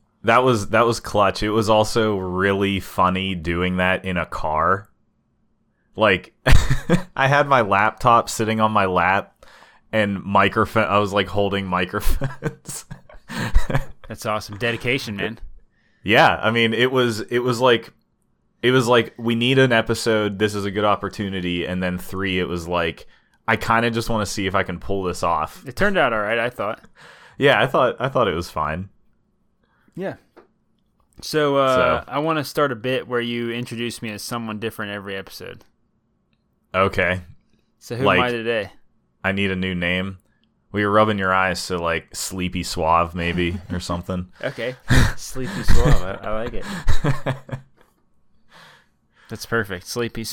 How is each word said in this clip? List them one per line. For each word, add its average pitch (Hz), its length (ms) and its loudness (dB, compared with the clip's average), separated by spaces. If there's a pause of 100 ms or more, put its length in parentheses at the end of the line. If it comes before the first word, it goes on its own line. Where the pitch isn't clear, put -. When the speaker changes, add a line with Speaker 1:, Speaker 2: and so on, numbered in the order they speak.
(220)
Speaker 1:
that 117 220 4
was, 113 260 2
that 110 160 4
was 117 140 0
clutch. 98 420 0
It 107 80 -2
was 107 180 0
also 107 480 2
really 98 640 0
funny 92 540 -2
doing 87 440 -2
that 92 260 0
in 92 120 -4
a 82 100 -4
car. 82 640 -2 (1080)
Like, 98 440 0
<laughs> - 760 0
I 135 120 0
had 143 200 2
my 135 140 4
laptop 107 680 2
sitting 110 320 -2
on 110 120 2
my 101 140 2
lap 92 600 0 (460)
and 104 300 0
microphone. 101 640 2
I 101 100 2
was, 101 140 0
like, 98 160 0
holding 98 380 -2
microphones. - 1200 -2 (440)
<laughs> - 800 0
Speaker 2:
That's - 180 -12
awesome. 107 320 -6
Dedication, 117 580 -4
man. 101 220 -8 (640)
Speaker 1:
Yeah, 110 400 4
I 104 80 2
mean, 113 240 2
it 123 180 2
was, 120 280 0
it 117 180 -4
was 123 220 -2
like, 120 320 2 (680)
it 120 80 4
was 127 180 2
like, 120 300 2
"We 117 160 -2
need 123 240 2
an 131 140 4
episode. 110 640 0
This 104 160 0
is 101 100 -4
a 101 60 -4
good 104 140 -2
opportunity." 95 800 -2
And 90 160 -4
then 90 160 -4
three, 95 400 -4
it 90 100 0
was 85 200 -6
like, 85 380 -4 (420)
"I 113 80 2
kinda 117 340 0
just 113 200 -4
wanna 107 160 -2
see 98 200 -4
if 95 80 -2
I 98 80 2
can 90 180 -6
pull 98 240 -4
this 87 180 -4
off." 82 440 -4
Speaker 2:
It 127 100 -14
turned 202 220 0
out 135 140 2
all 110 80 -2
right, 107 180 -4
I 117 120 -2
thought. 107 320 -8 (560)
Speaker 1:
Yeah, 131 240 6
I 127 40 4
thought, 135 320 2
I 127 100 -2
thought 131 200 2
it 85 60 0
was 85 160 -6
fine. 78 380 -4 (1080)
Speaker 2:
Yeah. 170 220 -8 (1080)
So, 147 340 -2
uh, 135 200 2
Speaker 1:
So. 123 320 0
Speaker 2:
I 135 120 -6
wanna 156 240 -2
start 143 280 -2
a 117 40 -6
bit 127 320 -4
where 123 120 -2
you 120 300 -4
introduce 117 520 -8
me 113 80 -8
as 104 120 -10
someone 113 380 -8
different 107 320 -8
every 98 240 -10
episode. 95 480 -16 (1080)
Speaker 1:
Okay. 92 460 0 (580)
Speaker 2:
So - 180 -12
who 127 80 -4
Speaker 1:
Like, 92 140 4
Speaker 2:
am 120 60 2
I 123 60 -2
today? 113 400 -4 (520)
Speaker 1:
I 95 100 -2
need 98 180 -2
a 95 60 -4
new 92 180 -4
name. 90 440 -4 (540)
Well, 101 80 -4
you're 104 100 0
rubbing 107 280 2
your 95 140 0
eyes, 92 280 0
so, - 200 -6
like, 82 360 -4
Sleepy 90 480 -6
Suave, 85 500 0
maybe, 87 440 -2 (120)
or 92 100 -6
Speaker 2:
<laughs> - 120 -10
Speaker 1:
something. 90 400 -8 (100)
Speaker 2:
Okay. 127 320 -8 (420)
Sleepy - 480 -8
Suave. - 380 10
I, 95 200 -6
I 107 200 -4
like 120 120 -8
it. 101 100 -4
Speaker 1:
<laughs> 147 920 4 (1700)
Speaker 2:
That's - 180 -14
perfect. 98 400 -6
Sleepy - 360 -8
Speaker 1:
Does - 100 -10